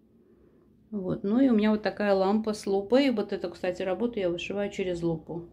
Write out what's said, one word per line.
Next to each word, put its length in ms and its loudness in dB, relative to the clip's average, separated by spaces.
Вот. 320 -4
Ну 160 2
и 100 6
у 60 4
меня 160 4
вот 100 2
такая 320 0
лампа 400 2
с 140 -10
лупой. 420 2
Вот 240 -2
эту, 160 -4
кстати, 320 -4
работу 380 -2
я 100 0
вышиваю 400 -4
через 320 -4
лупу. 520 -4